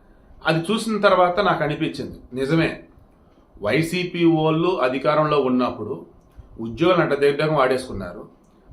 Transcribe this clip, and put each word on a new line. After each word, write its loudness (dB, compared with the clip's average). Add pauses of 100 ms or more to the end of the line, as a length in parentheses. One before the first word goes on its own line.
(460)
అది 0
చూసిన -2
తర్వాత 4
నాకు 0
అనిపించింది, -6 (140)
నిజమే, 0 (800)
వైసీపీ 0
వాళ్ళు 2
అధికారంలో 0
ఉన్నప్పుడు -2 (540)
ఉద్యోగులను 2
అడ్డదిడ్డంగా 2
వాడేసుకున్నారు, -2 (460)